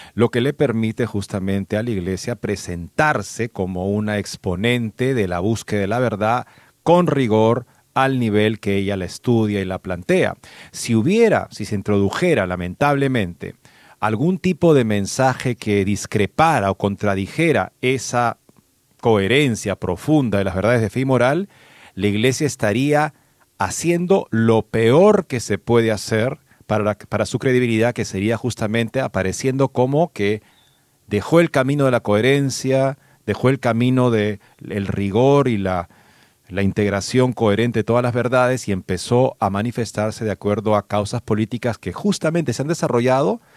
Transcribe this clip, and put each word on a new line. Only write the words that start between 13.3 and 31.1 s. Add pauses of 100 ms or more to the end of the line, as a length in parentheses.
algún
tipo
de
mensaje
que
discrepara
o
contradijera (100)
esa (640)
coherencia
profunda
de
las
verdades
de
fe
y
moral, (460)
la
Iglesia
estaría (460)
haciendo
lo
peor
que
se
puede
hacer (280)
para
la,
para
su
credibilidad,
que
sería
justamente
apareciendo
como
que (680)
dejó